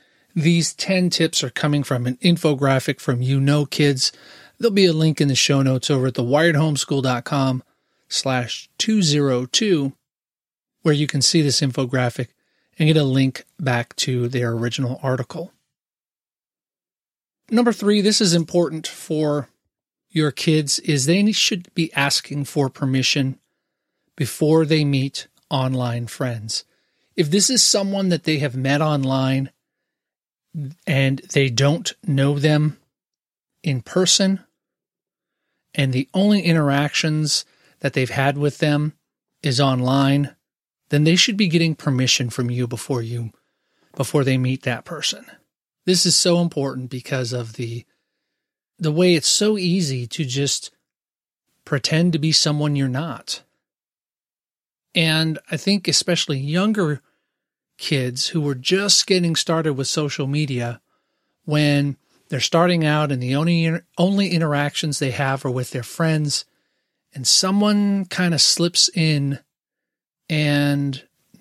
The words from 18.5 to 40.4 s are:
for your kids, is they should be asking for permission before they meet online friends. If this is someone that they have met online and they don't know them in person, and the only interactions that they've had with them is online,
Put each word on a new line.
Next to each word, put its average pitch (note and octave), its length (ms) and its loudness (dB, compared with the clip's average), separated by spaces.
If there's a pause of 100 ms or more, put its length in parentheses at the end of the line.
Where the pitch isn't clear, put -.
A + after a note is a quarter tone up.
for D3+ 600 -4 (640)
your D3+ 220 0
kids, D#3 480 0
is C#3+ 260 -2
they G3+ 260 2
should - 440 -2
be E3 180 -2
asking C#3+ 520 -2
for C#3 260 0
permission C3 680 -2 (800)
before D#3 500 2
they D3+ 180 2
meet C#3 440 -2 (240)
online B2 560 -2
friends. A2+ 580 -8 (500)
If D#3 140 0
this G3+ 220 2
is B3 100 4
someone G3 480 0
that E3+ 140 0
they D#3 160 0
have C3 160 -2
met C3+ 260 0
online C3+ 680 0 (1400)
and C3+ 320 0 (140)
they C#3 160 2
don't C3+ 440 0 (100)
know C#3+ 360 0
them D3+ 400 2 (800)
in C3 220 -4
person, F#3+ 560 0 (1400)
and C3+ 180 0
the C3 220 -2
only G3+ 260 2
interactions D3+ 1040 0 (360)
that C#3 120 -2
they've C3 160 0
had C#3 260 0
with C#3+ 220 -2
them D3 360 0 (500)
is C3+ 180 0
online, C#3 760 2 (580)